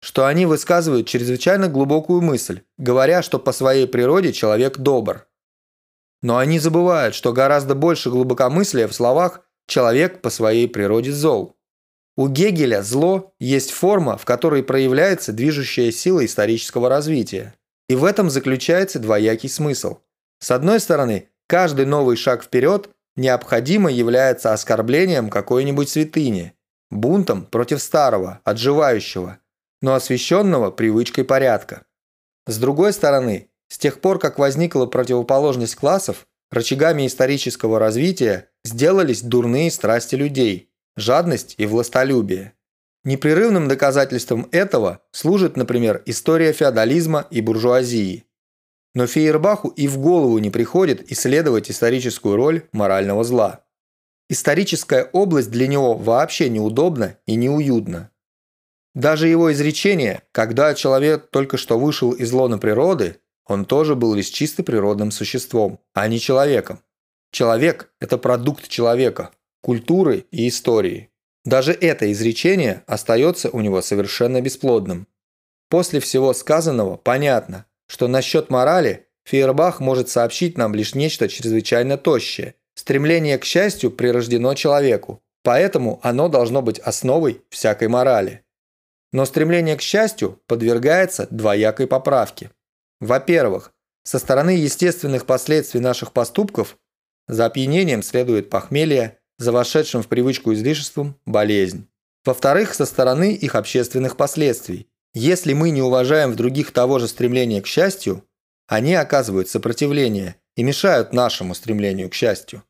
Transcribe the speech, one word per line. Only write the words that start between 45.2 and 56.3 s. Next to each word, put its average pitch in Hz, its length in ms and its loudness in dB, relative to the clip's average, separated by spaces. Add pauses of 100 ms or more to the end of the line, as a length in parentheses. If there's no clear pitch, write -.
например, 117 500 0
история 160 460 2
феодализма 147 760 0
и 117 100 -2
буржуазии. 113 840 0 (680)
Но 123 140 0
Фейербаху 156 640 2
и 143 180 -2
в 135 120 -4
голову 139 400 2
не 107 120 -2
приходит 143 600 0
исследовать 131 600 0
историческую 117 640 -2
роль 156 360 0
морального 101 500 0
зла. 117 420 0 (640)
Историческая 151 760 0
область 165 460 0
для 123 180 0
него 135 260 0
вообще 123 560 0